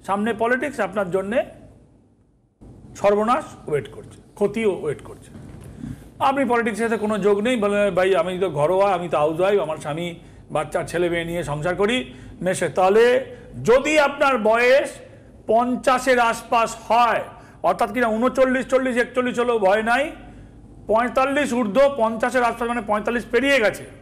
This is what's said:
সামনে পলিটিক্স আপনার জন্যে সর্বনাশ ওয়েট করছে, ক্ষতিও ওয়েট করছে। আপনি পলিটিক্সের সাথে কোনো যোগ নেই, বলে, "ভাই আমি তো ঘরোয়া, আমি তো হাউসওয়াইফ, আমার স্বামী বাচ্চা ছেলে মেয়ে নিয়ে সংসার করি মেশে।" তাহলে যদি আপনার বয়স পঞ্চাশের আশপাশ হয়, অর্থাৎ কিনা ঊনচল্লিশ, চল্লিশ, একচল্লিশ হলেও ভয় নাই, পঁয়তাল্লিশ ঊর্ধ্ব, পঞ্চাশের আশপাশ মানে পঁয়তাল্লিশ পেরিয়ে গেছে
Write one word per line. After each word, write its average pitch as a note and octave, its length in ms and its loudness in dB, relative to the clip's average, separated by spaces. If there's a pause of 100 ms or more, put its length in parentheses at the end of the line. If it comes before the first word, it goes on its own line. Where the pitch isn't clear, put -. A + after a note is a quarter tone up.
সামনে G#3 320 -2
পলিটিক্স B3 420 -2
আপনার G3 300 -4
জন্যে G3 340 -2 (1500)
সর্বনাশ G#3+ 480 0 (240)
ওয়েট A3 200 -4
করছে, - 320 -20 (140)
ক্ষতিও G3+ 480 -2
ওয়েট D3+ 200 -6
করছে। - 280 -20 (880)
আপনি C4+ 260 0
পলিটিক্সের A#3 440 -2
সাথে A3+ 120 -2
কোনো G#3+ 180 -2
যোগ G3+ 220 2
নেই, B3 160 0
বলে, G3+ 340 0
"ভাই F#3 260 2
আমি F3+ 220 -2
তো F#3 120 -2
ঘরোয়া, F#3 440 2
আমি F3 140 -4
তো D#3 100 0
হাউসওয়াইফ, F3 420 2
আমার D#3 160 -4
স্বামী D#3+ 380 -8 (360)
বাচ্চা D3+ 340 -4
ছেলে E3+ 260 -2
মেয়ে E3+ 140 -4
নিয়ে E3+ 200 -6
সংসার D3+ 300 -4
করি A3 400 -2 (280)
মেশে।" F3+ 260 -2
তাহলে A3+ 560 4 (400)
যদি C#4 340 4
আপনার C#4 400 2
বয়স A#3 520 4 (560)
পঞ্চাশের B3 720 2
আশপাশ A3+ 580 0 (120)
হয়, A3+ 340 2 (400)
অর্থাৎ F#3+ 300 0
কিনা A#3+ 160 0
ঊনচল্লিশ, B3+ 580 2
চল্লিশ, B3+ 300 0
একচল্লিশ B3 420 -2
হলেও A#3+ 200 0
ভয় G#3 240 4
নাই, B3+ 280 0 (760)
পঁয়তাল্লিশ B3 680 0
ঊর্ধ্ব, B3 420 2
পঞ্চাশের A#3+ 460 0
আশপাশ A#3 260 -2
মানে A#3+ 180 -4
পঁয়তাল্লিশ G#3+ 440 -2
পেরিয়ে C4 300 2
গেছে G#3 240 0 (180)